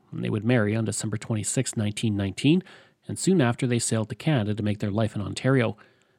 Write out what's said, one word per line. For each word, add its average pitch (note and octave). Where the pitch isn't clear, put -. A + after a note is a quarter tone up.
and -
they A#2+
would A2
marry A2
on A2+
December A2
twenty-sixth, -
nineteen G#2
nineteen, A#2
and G#2+
soon F#3
after A#2+
they A#2+
sailed A2
to -
Canada G#2+
to G#2
make G#2
their G#2
life G#2+
in G#2+
Ontario. A2